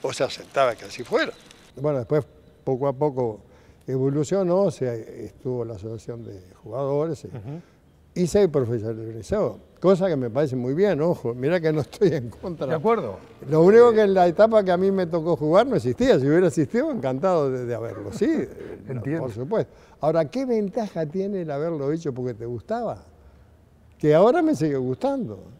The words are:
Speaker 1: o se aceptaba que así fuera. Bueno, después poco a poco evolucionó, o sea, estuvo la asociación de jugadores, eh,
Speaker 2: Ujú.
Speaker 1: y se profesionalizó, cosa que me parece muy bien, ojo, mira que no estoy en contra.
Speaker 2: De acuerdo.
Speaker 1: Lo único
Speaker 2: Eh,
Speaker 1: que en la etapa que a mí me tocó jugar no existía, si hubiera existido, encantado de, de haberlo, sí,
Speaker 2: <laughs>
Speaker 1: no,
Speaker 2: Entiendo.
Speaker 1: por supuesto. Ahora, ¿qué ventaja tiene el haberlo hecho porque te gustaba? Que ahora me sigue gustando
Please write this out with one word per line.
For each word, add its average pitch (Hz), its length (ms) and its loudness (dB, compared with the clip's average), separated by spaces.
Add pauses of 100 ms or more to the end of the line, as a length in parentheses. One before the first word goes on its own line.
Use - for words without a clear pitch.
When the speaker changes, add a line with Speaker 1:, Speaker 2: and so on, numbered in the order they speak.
Speaker 1:
o 131 120 -6
se 135 120 -2
aceptaba 120 500 -2
que 101 120 -18
así 104 180 -14
fuera. 202 280 -2 (440)
Bueno, 139 220 -2
después 143 260 0 (400)
poco 131 240 -2
a 139 60 -2
poco 127 460 -2 (460)
evolucionó, 151 800 0
o 185 60 2
sea, 123 240 -4
estuvo 117 720 -8
la 113 100 -10
asociación 113 500 -12
de 104 160 -16 (220)
jugadores, 139 640 -4
eh, 208 40 -12
Speaker 2:
Ujú. 139 320 -14 (540)
Speaker 1:
y 180 120 0
se 202 220 4
profesionalizó, 113 1080 -4 (220)
cosa 190 280 4
que 160 80 0
me 127 120 -2
parece 131 280 -2
muy 127 180 -2
bien, 175 260 2
ojo, 147 340 -2
mira 139 240 0
que 156 140 0
no 151 80 0
estoy 170 340 0
en 120 140 -4
contra. 151 380 -8
Speaker 2:
De 165 80 -2
acuerdo. 160 440 -2 (300)
Speaker 1:
Lo 156 140 4
único 226 280 10
Speaker 2:
Eh, 226 40 4
Speaker 1:
que 214 80 4
en 202 120 4
la 180 120 6
etapa 208 360 6
que 185 100 2
a 175 40 4
mí 190 160 2
me 185 140 0
tocó 165 300 0
jugar 160 300 4
no 254 100 0
existía, 135 440 2
si 131 80 0
hubiera 170 200 4
existido, 226 440 0
encantado 143 580 0
de, 127 140 -4
de 120 100 -4
haberlo, 110 380 -8
sí, - 140 -2
Speaker 2:
<laughs> - 600 -6
Speaker 1:
no, 139 60 -10
Speaker 2:
Entiendo. 135 300 -6
Speaker 1:
por 127 100 -8
supuesto. 139 400 -4 (280)
Ahora, 160 260 0
¿qué 262 180 -6
ventaja 208 640 -4
tiene 190 360 -6
el 156 80 -8
haberlo 143 400 -4
hecho 165 220 -4
porque 123 220 -6
te 107 100 -14
gustaba? 123 580 -6 (960)
Que 151 160 4
ahora 240 280 6
me 311 120 2
sigue 151 220 -2
gustando 131 640 -4 (200)